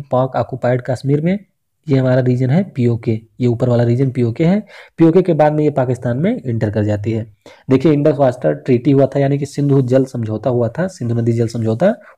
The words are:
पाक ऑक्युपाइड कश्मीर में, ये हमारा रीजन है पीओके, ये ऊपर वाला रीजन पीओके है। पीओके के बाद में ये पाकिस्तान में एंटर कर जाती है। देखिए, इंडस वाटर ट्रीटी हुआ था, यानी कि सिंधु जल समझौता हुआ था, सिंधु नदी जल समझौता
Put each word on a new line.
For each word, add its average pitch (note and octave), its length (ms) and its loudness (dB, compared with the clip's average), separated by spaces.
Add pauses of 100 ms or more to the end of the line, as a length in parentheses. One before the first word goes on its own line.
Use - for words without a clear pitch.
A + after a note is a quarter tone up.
(120)
पाक C3 260 0
ऑक्युपाइड B2 440 -2
कश्मीर C#3 400 -2
में, F3+ 160 -2 (500)
ये C3+ 100 2
हमारा B2+ 240 2
रीजन B2+ 280 0
है F3 200 2
पीओके, A#2+ 420 -2 (280)
ये B2 80 0
ऊपर A#2+ 220 0
वाला A#2+ 140 2
रीजन B2 280 0
पीओके B2 340 -2
है। G3 140 2 (380)
पीओके E3 240 6
के F3 120 0
बाद D3+ 200 2
में D3+ 100 0
ये D3+ 80 2
पाकिस्तान B2+ 460 -2
में F3+ 200 0
एंटर A2+ 340 -4
कर G#2+ 120 -2
जाती G#2 280 -2
है। A2 120 -4 (460)
देखिए, C3+ 240 4
इंडस C#3+ 240 2
वाटर C#3+ 380 0
ट्रीटी C3+ 360 0
हुआ C3+ 140 4
था, C#3 140 -2
यानी C#3 180 0
कि C#3+ 80 -6
सिंधु C#3 380 0
जल B2+ 220 2
समझौता A2 440 -6
हुआ A#2+ 200 0
था, F3 180 -4
सिंधु A#2 280 -6
नदी A#2 160 0
जल A#2 160 0
समझौता A2+ 460 0 (240)